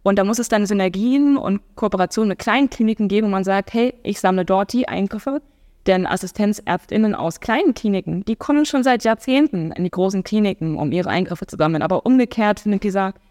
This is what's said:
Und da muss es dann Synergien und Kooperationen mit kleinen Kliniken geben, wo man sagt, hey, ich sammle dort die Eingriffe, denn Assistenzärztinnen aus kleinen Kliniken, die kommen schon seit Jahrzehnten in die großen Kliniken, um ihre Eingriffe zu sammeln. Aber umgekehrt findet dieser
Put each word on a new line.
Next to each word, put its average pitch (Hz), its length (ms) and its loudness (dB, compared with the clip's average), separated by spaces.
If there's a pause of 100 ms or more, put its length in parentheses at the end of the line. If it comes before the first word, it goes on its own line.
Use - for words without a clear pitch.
Und 196 140 2
da 196 60 4
muss 220 160 0
es 240 80 -2
dann 208 180 2
Synergien 214 680 2
und 202 240 -2 (160)
Kooperationen 202 540 0
mit 185 100 -4
kleinen 254 300 2
Kliniken 220 400 0
geben, 214 180 2
wo 202 40 0
man 190 120 0
sagt, 196 300 0
hey, 233 200 2 (100)
ich - 180 -4
sammle 185 240 2
dort 190 260 0
die 247 160 0
Eingriffe, 214 540 -4 (440)
denn 185 220 2
Assistenzärztinnen 208 1040 -2
aus - 280 -6
kleinen 277 320 0
Kliniken, 185 500 -4
die 220 140 -4
kommen 294 280 0
schon 262 180 0
seit 247 200 2
Jahrzehnten 226 680 0
in 175 100 -4
die 185 80 -2
großen 190 320 0
Kliniken, 196 540 0
um 147 160 -2
ihre 180 160 -2
Eingriffe 175 360 -4
zu - 120 -14
sammeln. 156 240 0
Aber 170 240 0
umgekehrt 233 560 2
findet 202 220 -2
dieser 196 320 -2 (160)